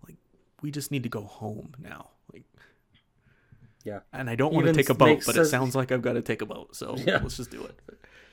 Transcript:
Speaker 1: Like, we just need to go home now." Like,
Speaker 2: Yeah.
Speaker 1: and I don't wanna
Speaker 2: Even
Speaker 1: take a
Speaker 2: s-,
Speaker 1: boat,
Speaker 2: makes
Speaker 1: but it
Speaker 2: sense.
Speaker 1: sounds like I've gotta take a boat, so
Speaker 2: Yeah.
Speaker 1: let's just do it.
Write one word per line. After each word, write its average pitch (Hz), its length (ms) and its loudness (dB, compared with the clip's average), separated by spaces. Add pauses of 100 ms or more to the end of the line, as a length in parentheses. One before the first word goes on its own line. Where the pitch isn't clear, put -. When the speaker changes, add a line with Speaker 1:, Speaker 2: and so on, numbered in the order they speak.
Speaker 1:
Like, - 120 -20 (440)
we 147 100 -8
just 143 200 -8
need 139 120 -2
to 117 60 -6
go 107 140 -8
home 107 560 -12
now." - 300 -16 (240)
Like, 127 120 -20 (1400)
Speaker 2:
Yeah. 104 160 -10 (120)
Speaker 1:
and 131 180 -8
I 117 60 -4
don't 143 180 2
wanna 160 140 4
Speaker 2:
Even 160 80 6
Speaker 1:
take 139 140 4
a 135 40 6
Speaker 2:
s-, 113 40 -2
Speaker 1:
boat, 135 80 8
Speaker 2:
makes 151 220 6
Speaker 1:
but - 80 0
it 170 40 4
Speaker 2:
sense. 160 120 6
Speaker 1:
sounds 131 240 0
like 131 160 0
I've 127 100 0
gotta 120 200 -2
take 113 200 -4
a 110 40 -6
boat, - 300 -14
so - 220 -8
Speaker 2:
Yeah. 151 240 2
Speaker 1:
let's 131 160 -6
just 127 140 -10
do - 120 -12
it. - 160 -18 (540)